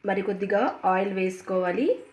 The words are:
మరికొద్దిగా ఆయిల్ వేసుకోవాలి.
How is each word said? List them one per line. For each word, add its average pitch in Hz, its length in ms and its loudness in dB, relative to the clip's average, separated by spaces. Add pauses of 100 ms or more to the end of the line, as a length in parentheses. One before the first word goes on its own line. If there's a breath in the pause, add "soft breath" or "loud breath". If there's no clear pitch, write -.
మరికొద్దిగా 196 540 0 (300)
ఆయిల్ 196 280 2
వేసుకోవాలి. 185 640 0 (260)